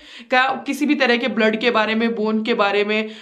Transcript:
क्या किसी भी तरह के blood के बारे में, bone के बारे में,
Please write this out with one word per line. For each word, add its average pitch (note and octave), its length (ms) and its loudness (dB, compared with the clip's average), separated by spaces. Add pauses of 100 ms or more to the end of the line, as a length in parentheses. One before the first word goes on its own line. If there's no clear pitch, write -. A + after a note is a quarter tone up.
(300)
क्या B3+ 360 0
किसी C#4 200 -2
भी C#4+ 80 2
तरह B3 220 2
के B3 120 0
blood A3 320 2
के A#3+ 100 2
बारे A3 240 2
में, A3 200 0
bone G#3+ 280 -2
के A#3 120 0
बारे G3+ 300 2
में, G#3+ 260 -2 (120)